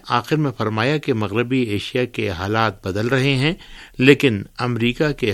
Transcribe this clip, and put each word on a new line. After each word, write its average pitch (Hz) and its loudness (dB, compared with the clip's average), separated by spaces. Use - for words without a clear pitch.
آخر 123 0
میں 147 0
فرمایا 110 0
کہ 143 -2
مغربی 117 0
ایشیا 110 -2
کے 110 -4
حالات 101 -2
بدل 101 -2
رہے 135 2
ہیں، 143 0
لیکن 127 6
امریکہ 123 0
کے 110 -2